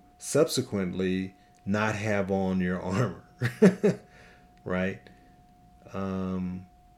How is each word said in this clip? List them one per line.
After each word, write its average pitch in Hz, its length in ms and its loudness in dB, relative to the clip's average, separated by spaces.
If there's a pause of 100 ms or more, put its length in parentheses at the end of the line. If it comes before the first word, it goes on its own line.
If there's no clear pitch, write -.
(180)
subsequently 95 1160 0 (300)
not 104 300 0
have 101 360 0
on 95 280 0
your 90 220 -2
<laughs> - 0 -
armor, 95 420 -2 (1400)
right? 95 360 -2 (920)
Um, 92 720 -4 (320)